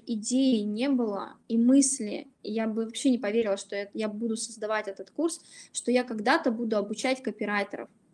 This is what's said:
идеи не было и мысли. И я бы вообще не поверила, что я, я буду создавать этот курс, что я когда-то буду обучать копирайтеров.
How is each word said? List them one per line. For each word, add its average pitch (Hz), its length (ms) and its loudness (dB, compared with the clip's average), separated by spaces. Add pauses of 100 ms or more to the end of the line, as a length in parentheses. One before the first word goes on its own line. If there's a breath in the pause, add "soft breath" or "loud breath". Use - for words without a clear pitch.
идеи 240 560 2
не 208 260 -2
было 233 460 -2 (160)
и 226 80 2
мысли. 240 680 4 (160)
И 208 100 -6
я 226 140 -2
бы 220 180 -2
вообще 233 240 -2
не 247 80 4
поверила, 220 400 0
что - 180 -10
я, 202 180 -6
я 214 140 -4
буду 214 300 -4
создавать 214 500 -4
этот - 220 -12
курс, 320 320 -2 (320 loud breath)
что - 180 -2
я 247 120 4
когда-то 247 480 0
буду 220 260 0
обучать 240 460 -2
копирайтеров. 202 680 -4 (240)